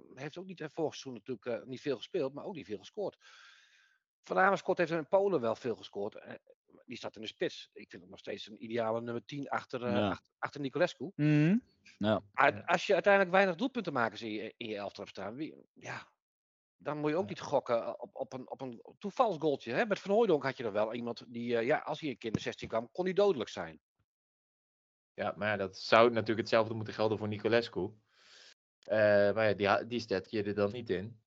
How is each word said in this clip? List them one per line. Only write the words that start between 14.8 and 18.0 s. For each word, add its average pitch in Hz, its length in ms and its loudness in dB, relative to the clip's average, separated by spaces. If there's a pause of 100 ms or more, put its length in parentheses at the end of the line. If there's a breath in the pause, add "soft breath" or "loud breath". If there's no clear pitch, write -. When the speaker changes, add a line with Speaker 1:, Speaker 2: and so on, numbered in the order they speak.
Speaker 1:
hebt - 120 -14
staan, 101 180 -8
wie, 135 200 -8 (200)
ja, - 340 -12 (680)
dan 147 220 -6
moet 151 120 0
je 151 60 0
ook 185 60 2
Speaker 3:
Ja. 208 60 -8
Speaker 1:
niet 180 120 -10
gokken 120 600 0